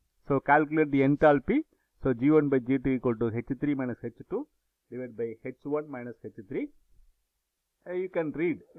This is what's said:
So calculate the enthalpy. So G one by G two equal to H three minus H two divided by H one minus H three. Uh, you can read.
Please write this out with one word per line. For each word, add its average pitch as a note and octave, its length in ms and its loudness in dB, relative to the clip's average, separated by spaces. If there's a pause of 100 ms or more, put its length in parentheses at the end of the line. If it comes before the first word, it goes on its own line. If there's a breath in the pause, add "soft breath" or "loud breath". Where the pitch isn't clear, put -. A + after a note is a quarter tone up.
(280)
So C#3 120 0
calculate D3+ 500 2
the C#3 120 2
enthalpy. D3 580 4 (420)
So C3+ 120 0
G B2 180 2
one D3+ 180 6
by C3+ 80 2
G C3 220 0
two C3 100 -4
equal B2 280 0
to A2+ 200 -2
H A#2+ 80 -6 (140)
three D3 160 -2
minus B2+ 280 -6
H A#2 100 -12 (140)
two B3 200 -8 (440)
divided A#2+ 260 -12
by A#2 160 -6 (100)
H B2+ 200 -10
one D3+ 260 -6
minus B2 340 -12
H A2 100 -16 (140)
three. G#3 200 -8 (1200)
Uh, F3+ 40 -8
you F#3 160 -4
can E3 220 -4
read. D#3 280 -2 (200)